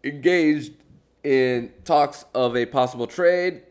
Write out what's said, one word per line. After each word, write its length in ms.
engaged 680
in 480
talks 400
of 220
a 100
possible 420
trade. 640